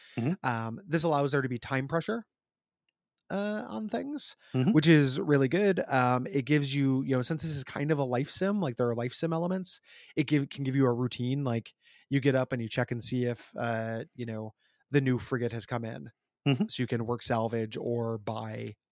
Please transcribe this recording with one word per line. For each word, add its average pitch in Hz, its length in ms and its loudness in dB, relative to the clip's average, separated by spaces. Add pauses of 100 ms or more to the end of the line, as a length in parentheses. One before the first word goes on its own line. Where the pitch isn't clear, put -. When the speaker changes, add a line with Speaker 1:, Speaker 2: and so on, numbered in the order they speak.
(180)
Speaker 1:
Mm-hmm. 127 160 0 (160)
Speaker 2:
Um, 113 380 -4
this 156 160 -2
allows 143 300 2
there 143 80 2
to 131 80 -2
be 123 100 -4
time 135 280 -4
pressure, 170 380 -4 (1040)
uh, 208 380 -4
on 214 220 -6
things, 269 460 -4 (200)
Speaker 1:
Mm-hmm. 131 160 4
Speaker 2:
which 156 160 6
is 147 320 8
really 139 300 4
good. 190 400 2
Um, 127 420 4
it 135 140 0
gives 143 280 2
you, 135 300 2
you 135 120 0
know, 127 60 2
since 156 220 -4
this 165 120 -4
is 135 80 -6
kind 147 280 -2
of 147 80 0
a 139 40 2
life 127 260 -2
sim, 202 320 -2
like, 135 160 -2
there 120 120 2
are 117 60 0
life 120 180 -4
sim 165 200 -2
elements, 180 480 -2 (340)
it - 120 2
give, 143 220 4
can 143 140 -8
give 131 120 0
you 139 100 6
a 120 80 6
routine. 123 500 -2
Like, 117 300 -2 (360)
you 139 120 2
get 135 140 4
up 131 180 0
and 123 80 -2
you 110 80 -4
check - 220 -2
and 120 120 -6
see 127 220 0
if, 120 320 -6
uh, 113 480 -4 (100)
you 123 100 -8
know, 110 280 -8 (380)
the 143 100 4
new 127 160 2
frigate 117 340 -2
has 117 140 -6
come 120 180 -4
in. 123 260 -10 (380)
Speaker 1:
Mm-hmm. 139 220 2
Speaker 2:
So - 120 -4
you 120 60 -2
can 117 180 -2
work 117 160 -4
salvage 113 540 0
or 117 420 -4
buy 110 580 -8 (160)